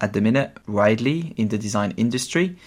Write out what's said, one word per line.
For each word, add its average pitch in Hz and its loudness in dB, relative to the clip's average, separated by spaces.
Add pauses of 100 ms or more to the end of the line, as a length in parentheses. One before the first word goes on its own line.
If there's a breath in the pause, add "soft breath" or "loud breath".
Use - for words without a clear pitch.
at 101 0
the 110 0
minute 120 2 (100)
widely 113 2
in 110 0
the 110 -2
design 104 -2
industry. 127 -2